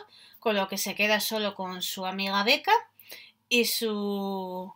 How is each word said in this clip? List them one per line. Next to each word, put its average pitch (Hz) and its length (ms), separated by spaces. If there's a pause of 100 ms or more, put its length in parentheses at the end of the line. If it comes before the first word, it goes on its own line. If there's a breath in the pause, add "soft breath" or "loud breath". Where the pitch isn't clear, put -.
(400 loud breath)
con 214 160
lo 190 120
que 196 100
se 196 160
queda 208 280
solo 208 340
con 185 260
su 185 240
amiga 196 380
Becca 294 300 (760 loud breath)
y 240 160
su 196 1120